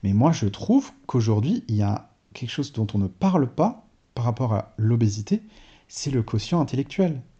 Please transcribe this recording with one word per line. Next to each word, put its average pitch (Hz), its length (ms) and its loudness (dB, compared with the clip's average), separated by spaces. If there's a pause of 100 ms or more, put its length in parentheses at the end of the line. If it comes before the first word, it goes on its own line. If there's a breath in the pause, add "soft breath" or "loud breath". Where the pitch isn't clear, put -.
Mais 98 120 2
moi, 135 180 6
je 135 140 0
trouve 240 460 0 (140)
qu'aujourd'hui, 113 600 2
il 110 80 0
y 104 60 2
a 101 260 -2 (240)
quelque 120 180 -10
chose 143 220 -6
dont 110 220 -2
on 104 40 0
ne 98 80 0
parle 175 420 2
pas 202 360 -2 (300)
par 117 100 -4
rapport 117 300 0
à - 240 -4
l'obésité, 113 640 0 (460 loud breath)
c'est - 220 -8
le 127 120 0
quotient 117 380 -2
intellectuel. 139 600 -2 (200)